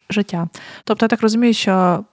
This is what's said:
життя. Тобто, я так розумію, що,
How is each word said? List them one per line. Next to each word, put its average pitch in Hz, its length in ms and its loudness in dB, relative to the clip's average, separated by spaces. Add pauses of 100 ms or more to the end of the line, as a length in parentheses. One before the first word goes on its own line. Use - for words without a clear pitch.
життя. 175 380 -4 (360)
Тобто, 220 220 0
я - 40 0
так 220 120 0
розумію, 226 320 2
що, 185 600 2